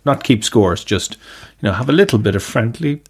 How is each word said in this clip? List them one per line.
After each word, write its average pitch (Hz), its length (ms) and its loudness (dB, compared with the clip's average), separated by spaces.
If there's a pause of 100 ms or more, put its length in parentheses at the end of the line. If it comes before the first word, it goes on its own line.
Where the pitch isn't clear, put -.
not 139 180 0
keep 110 200 2
scores, 92 400 2
just, - 320 -4
you - 520 -20
know, 95 60 0
have 117 160 -4
a 143 40 2
little 185 260 4
bit 104 160 0
of 95 80 -4
friendly 143 680 -4